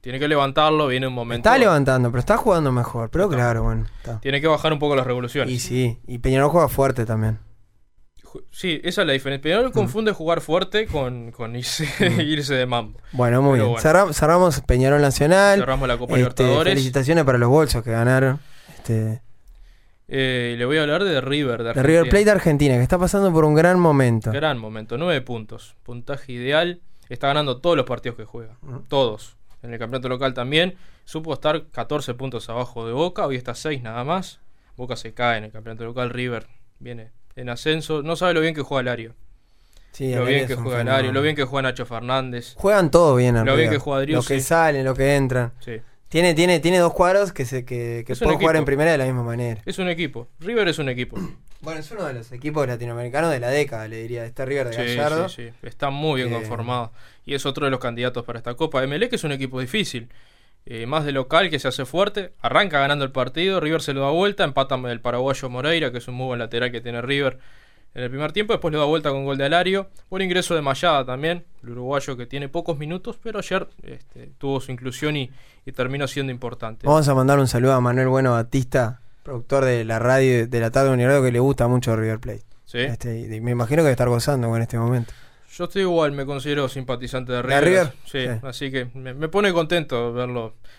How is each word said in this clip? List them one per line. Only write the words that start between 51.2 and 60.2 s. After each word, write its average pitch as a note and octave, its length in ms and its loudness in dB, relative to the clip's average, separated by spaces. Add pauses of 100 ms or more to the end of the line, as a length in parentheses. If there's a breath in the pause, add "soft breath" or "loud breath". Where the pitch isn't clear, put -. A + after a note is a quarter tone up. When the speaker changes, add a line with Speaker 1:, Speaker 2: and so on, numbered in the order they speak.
Speaker 2:
Bueno, D#3 160 -10
es D3+ 120 -14
uno G3+ 120 -8
de D3 100 -6
los A#2 200 -12
equipos D3 340 -2
latinoamericanos A#2+ 640 -4
de C3 80 -2
la A#2+ 80 -2
década, B2+ 400 -2
le A2 140 -12
diría, A#2 240 -8
este A2+ 200 -8
River C3+ 220 -2
de A2+ 60 -8
Speaker 1:
Sí, A#2+ 60 -6 (180)
Speaker 2:
Gallardo. D#3 320 0
Speaker 1:
sí, A#2+ 200 -14
sí. A#2 120 -20
Está C3+ 300 -6
muy C#3+ 300 -2
bien A#2 120 -2
Speaker 2:
Eh, - 20 -2
Speaker 1:
conformado. A#2 560 -6 (340 soft breath)
Y C#3 100 -6
es C3+ 100 -4
otro C#3+ 180 -4
de C3+ 80 2
los B2+ 80 -2
candidatos A#2+ 460 -4
para A#2 140 -8
esta A#2+ 160 -8
Copa. D#3 280 0
Emelec D3+ 300 -2
es G#3+ 100 -4
un D3+ 80 -2
equipo C3 300 -6
difícil. B2+ 480 -4 (560 soft breath)